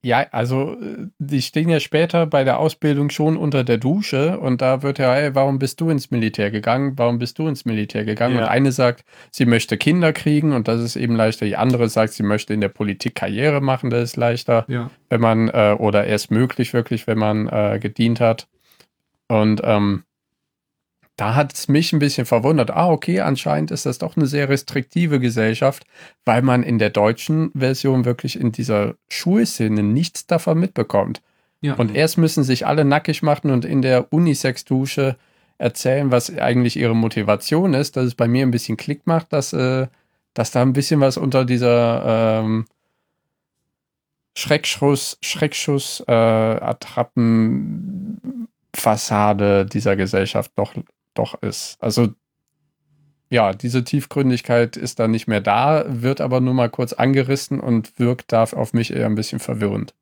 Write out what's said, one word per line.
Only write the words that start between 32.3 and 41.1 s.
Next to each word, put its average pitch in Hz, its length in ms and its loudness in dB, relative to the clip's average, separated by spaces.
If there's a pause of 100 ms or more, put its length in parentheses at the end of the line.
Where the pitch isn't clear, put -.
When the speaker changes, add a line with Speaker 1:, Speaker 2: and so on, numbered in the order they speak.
Speaker 1:
sich 127 240 0
alle 151 180 2
nackig 151 380 0
machen 147 300 0
und 123 120 0
in 143 160 0
der 127 320 2
Unisex-Dusche 135 1040 0 (420)
erzählen, 131 540 0
was 123 260 0
eigentlich 123 400 2
ihre 113 200 2
Motivation 113 760 0
ist, 139 220 -2
dass 127 100 0
es 120 100 -4
bei 117 100 2
mir 127 180 2
ein 127 60 2
bisschen 117 260 -2
Klick - 300 -8
macht, 165 260 0
dass, 143 200 -2
äh, 131 340 0 (480)
dass 117 160 -2
da 123 120 2
ein 131 100 4
bisschen 143 260 2
was 135 180 4